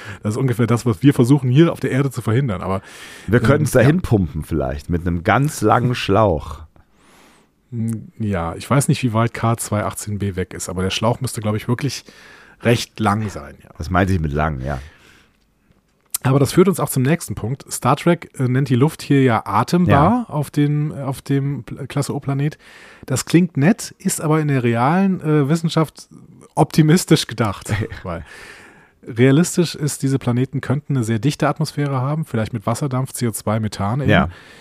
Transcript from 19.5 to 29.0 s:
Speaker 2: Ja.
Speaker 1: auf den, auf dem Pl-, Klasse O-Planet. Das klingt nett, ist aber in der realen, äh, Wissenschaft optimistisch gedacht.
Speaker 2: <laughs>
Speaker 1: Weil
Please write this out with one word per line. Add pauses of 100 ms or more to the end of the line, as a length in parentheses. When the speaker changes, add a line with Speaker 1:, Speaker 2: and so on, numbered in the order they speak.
Speaker 2:
Ja.
Speaker 1:
auf
den,
auf
dem
Pl-,
Klasse
O-Planet. (480)
Das
klingt
nett,
ist
aber
in
der
realen,
äh,
Wissenschaft (460)
optimistisch
gedacht. (140)
Speaker 2:
<laughs>
Speaker 1:
Weil (840)